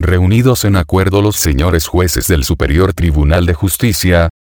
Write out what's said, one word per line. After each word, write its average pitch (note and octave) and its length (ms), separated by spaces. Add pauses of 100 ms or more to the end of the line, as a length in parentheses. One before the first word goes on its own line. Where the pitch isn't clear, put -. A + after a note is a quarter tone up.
reunidos F#2 640
en G2 120
acuerdo F#2 440
los G#2 160
señores E2+ 500
jueces F2 400
del D#2+ 160
Superior D#2+ 520
Tribunal D#2 500
de F2 100
Justicia, F2+ 760 (100)